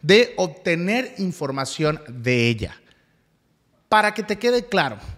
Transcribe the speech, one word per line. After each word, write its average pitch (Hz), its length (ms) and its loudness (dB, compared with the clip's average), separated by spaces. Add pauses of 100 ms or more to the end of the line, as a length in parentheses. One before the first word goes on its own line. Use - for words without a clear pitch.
de 208 380 4
obtener 185 800 -2
información 147 880 -4
de 120 400 2
ella". 107 320 -4 (1080)
Para 208 260 4
que 220 80 -6
te 202 160 -4
quede 240 280 0
claro 139 320 0 (200)